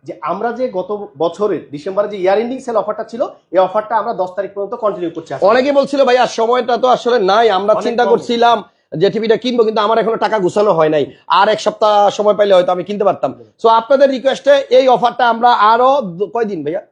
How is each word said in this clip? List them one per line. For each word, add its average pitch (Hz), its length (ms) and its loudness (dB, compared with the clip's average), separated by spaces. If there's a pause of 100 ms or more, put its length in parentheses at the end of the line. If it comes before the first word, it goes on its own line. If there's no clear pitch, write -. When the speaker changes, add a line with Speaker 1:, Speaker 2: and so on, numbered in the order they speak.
Speaker 1:
যে 156 160 -14
আমরা 190 320 -4
যে 254 160 -6
গত 196 400 -8 (100)
বছরের 170 520 -4
ডিসেম্বরে 190 380 -4
যে 208 80 -10
ইয়ার 190 220 0
এন্ডিং 240 200 -4
সেল 233 180 -6
অফারটা 208 280 -4
ছিল, 240 220 -6 (240)
এই 170 80 2
অফারটা 214 380 0
আমরা 220 160 -4
দশ 185 240 -4
তারিখ 196 180 -6
পর্যন্ত 202 200 -8
কন্টিনিউ 180 360 -4
করছি। 160 300 -12
Speaker 2:
অনেকে 254 320 2
বলছিল, 277 320 2
"ভাইয়া, 247 220 2
সময়টা 240 500 -2
তো 254 120 0
আসলে 247 300 2
নাই, 208 320 2
আমরা 202 220 0
Speaker 1:
অনেক 196 120 0
Speaker 2:
চিন্তা 240 200 0
Speaker 1:
কম। 285 60 0
Speaker 2:
করছিলাম 233 520 0 (340)
যে 180 140 2
টিভিটা 220 260 0
কিনবো, 240 280 0
কিন্তু 220 160 -2
আমার 220 180 0
এখনো 220 180 -2
টাকা 208 220 -2
গুছানো 202 340 0
হয় 160 160 2
নাই, 151 180 0 (200)
আর 190 220 2
এক 214 120 0
সপ্তাহ 208 500 2
সময় 208 240 0
পাইলে 202 200 2
হয়তো 180 180 4
আমি 180 120 -4
কিনতে 202 200 -4
পারতাম।" 156 300 -2 (280)
So 226 60 2
আপনাদের 262 420 2
রিকোয়েস্টে 262 460 0
এই 269 320 2
অফারটা 240 400 2
আমরা 233 240 2
আরো 233 480 4
দ-, 180 320 -8
কয়দিন 202 320 -4
ভাইয়া? 165 160 -4 (120)